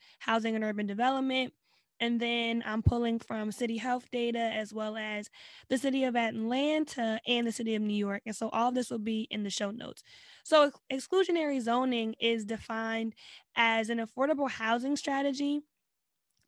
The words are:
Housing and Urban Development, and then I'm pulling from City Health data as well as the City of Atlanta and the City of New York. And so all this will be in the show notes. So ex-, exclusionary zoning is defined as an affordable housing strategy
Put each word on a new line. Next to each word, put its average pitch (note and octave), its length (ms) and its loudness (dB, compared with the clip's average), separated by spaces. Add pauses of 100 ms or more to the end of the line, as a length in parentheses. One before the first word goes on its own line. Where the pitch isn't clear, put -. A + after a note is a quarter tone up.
(180)
Housing A3+ 360 2
and A3 80 0
Urban G#3+ 240 -2
Development, C4 680 0 (460)
and A#3 180 2
then A#3 480 0
I'm A3 160 -2
pulling A#3+ 380 2
from G#3+ 320 -6
City A3+ 240 -2
Health B3 340 -4
data A#3+ 300 -2
as A3 340 -4
well G#3+ 220 -4
as G#3+ 340 -6 (380)
the C4 100 2
City C4+ 240 2
of B3 140 2
Atlanta A#3 1120 0
and A#3+ 180 2
the A3+ 60 0
City A3+ 240 -2
of G#3+ 60 0
New G#3 120 0
York. G3+ 320 0
And A3 80 -6
so A3 140 -4
all A#3+ 240 2
this B3 180 0
will A#3+ 80 -4
be A3 320 -2
in G#3+ 140 -4
the G3 60 -4
show G3+ 200 -2
notes. - 320 -12 (400)
So D4 300 6 (180)
ex-, C4 160 -4
exclusionary E4+ 540 2
zoning A#3 580 0
is A#3 260 2
defined A3+ 680 -4 (400)
as A3+ 340 2
an A#3 100 0
affordable C4+ 520 0
housing A#3+ 460 0
strategy C#4+ 640 0 (880)